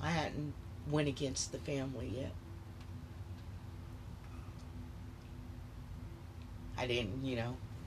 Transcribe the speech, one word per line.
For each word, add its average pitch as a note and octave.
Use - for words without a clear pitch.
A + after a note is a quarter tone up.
I D3+
hadn't D3
went D3
against C3
the C3+
family C3
yet. C#3
I B2+
didn't, A#2+
you B2+
know, A#2+